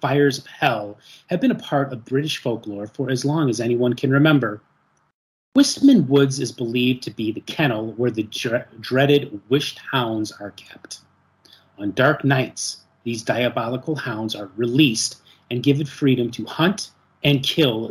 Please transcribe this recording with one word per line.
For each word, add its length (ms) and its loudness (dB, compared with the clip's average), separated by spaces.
fires 340 2
of 100 -14
hell 520 -4
have 120 -2
been 100 2
a 40 0
part 380 -2
of 120 -12
British 380 -4
folklore 440 -6
for 240 -6
as 140 -2
long 240 0
as 100 -2
anyone 360 0
can 160 -2
remember. 500 4
Wistman 520 6
Woods 300 4
is 140 -4
believed 520 -2
to 60 -10
be 220 -4
the 80 -8
kennel 520 -4
where 180 -2
the 140 -4
dre-, 420 -4
dreaded 680 2
wisht 300 0
hounds 540 -4
are 180 -14
kept. 500 -20
On 140 -4
dark 300 2
nights, 600 -2
these 180 -6
diabolical 720 -2
hounds 380 -6
are 220 -12
released 680 0
and 120 -4
given 240 2
freedom 460 0
to 120 -10
hunt 460 -2
and 180 2
kill 480 0